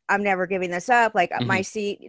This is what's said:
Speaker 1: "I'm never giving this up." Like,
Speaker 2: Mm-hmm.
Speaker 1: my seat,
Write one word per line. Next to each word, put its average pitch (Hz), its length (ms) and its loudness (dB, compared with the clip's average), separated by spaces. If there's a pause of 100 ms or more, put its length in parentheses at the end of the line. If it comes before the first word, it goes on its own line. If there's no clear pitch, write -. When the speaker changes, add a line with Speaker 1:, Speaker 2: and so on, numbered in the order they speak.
Speaker 1:
"I'm 202 160 0
never 185 240 0
giving 180 240 -2
this 175 160 -4
up." 240 260 4
Like, 180 180 2
Speaker 2:
Mm-hmm. - 140 -2
Speaker 1:
my 190 160 0
seat, 202 480 -6